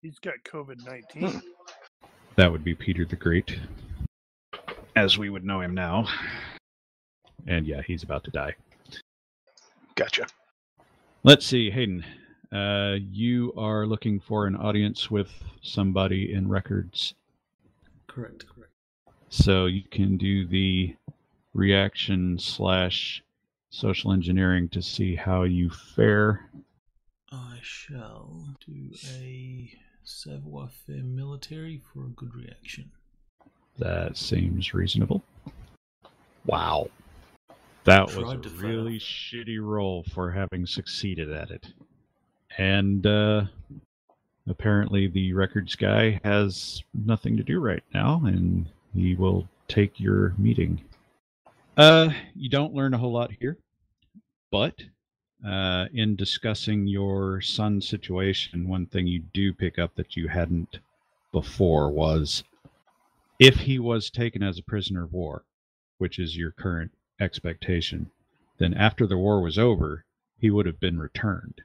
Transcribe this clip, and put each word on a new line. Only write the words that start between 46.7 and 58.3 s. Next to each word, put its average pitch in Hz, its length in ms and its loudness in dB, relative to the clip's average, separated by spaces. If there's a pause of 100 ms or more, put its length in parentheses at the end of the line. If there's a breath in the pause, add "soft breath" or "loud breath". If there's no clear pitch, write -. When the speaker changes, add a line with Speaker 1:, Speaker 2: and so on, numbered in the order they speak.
Speaker 2:
nothing 110 440 0
to 107 60 0
do 151 180 -2
right 117 220 -2 (100)
now, 131 320 2
and 90 420 2 (260)
he 90 220 2
will 92 320 0 (220)
take - 320 0
your 98 360 2
meeting. 87 440 2 (960)
Uh, 160 320 10 (260 loud breath)
you 127 140 -8
don't 143 240 0
learn 135 200 0
a 123 40 0
whole 120 160 -2
lot 120 260 -2
here, 139 180 -6 (960)
but, 107 320 -2 (640)
uh, 92 460 -2
in 107 240 0
discussing 104 680 -2
your 98 540 -2
son's 104 480 -2
situation, 92 800 -2